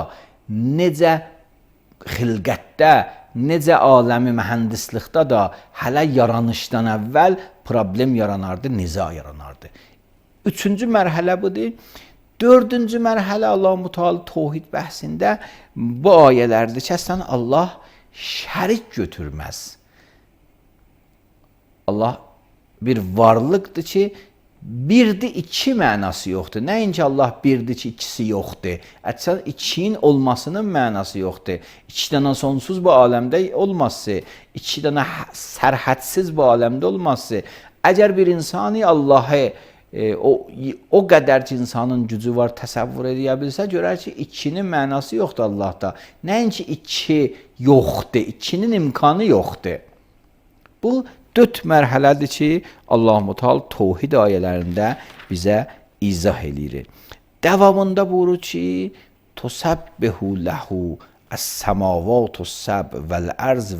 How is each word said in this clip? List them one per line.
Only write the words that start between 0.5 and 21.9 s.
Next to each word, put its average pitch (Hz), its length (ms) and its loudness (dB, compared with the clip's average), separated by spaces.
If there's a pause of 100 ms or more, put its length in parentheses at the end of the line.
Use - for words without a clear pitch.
xilqətdə, 117 920 0 (420)
necə 151 420 2
aləmi 120 580 4
mühəndislikdə 113 960 -2
da 107 140 4 (400)
hələ 147 220 0 (100)
yaranışdan 117 760 0
əvvəl 139 480 2 (260)
problem 117 520 0
yaranardı, 101 580 -4
niza 87 400 -4
yaranardı. 73 560 -18 (760)
Üçüncü 208 440 -2
mərhələ 180 520 0
budur. 214 320 -4 (640)
Dördüncü 233 640 4
mərhələ 214 480 0
Allah 190 260 2
Mütəal 175 480 -2
Tohid 156 460 -6
bəhsində 160 680 -4 (380)
bu 123 400 2
ayələrdir 120 640 6
ki, - 140 -4
əslən 180 320 -6
Allah 131 480 0 (400)
şərik - 800 -6
götürməz. 76 800 -10 (2000)
Allah 110 300 -2 (640)